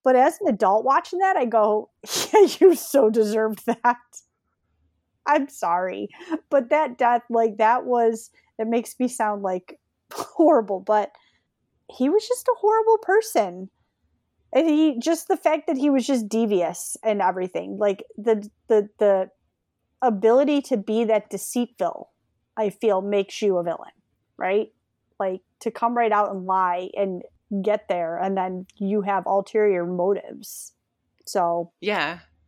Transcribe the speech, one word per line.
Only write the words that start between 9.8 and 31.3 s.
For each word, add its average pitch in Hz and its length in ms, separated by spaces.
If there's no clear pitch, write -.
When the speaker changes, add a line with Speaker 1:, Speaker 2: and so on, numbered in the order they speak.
Speaker 1:
<laughs> - 180
horrible, 226 680
but 208 320
he 262 180
was 403 200
just 494 180
a 494 100
horrible 440 420
person. 208 720
And 302 160
he, 302 320
just 320 300
the 381 80
fact 302 300
that 320 100
he 285 140
was 269 160
just 247 200
devious 196 760
and 208 180
everything, 185 560
like, 202 260
the, 208 320
the, 208 200
the 196 320
ability 254 600
to 247 160
be 220 260
that 214 240
deceitful, - 840
I 214 140
feel, 196 320
makes 202 400
you 196 160
a 175 40
villain, - 300
right? 208 340
Like, 190 220
to 220 100
come 240 240
right 233 180
out 208 180
and 185 160
lie 185 500
and 190 260
get 208 260
there, 170 280
and 190 220
then 185 280
you 196 260
have 196 240
ulterior 196 580
motives. 180 880
So 170 460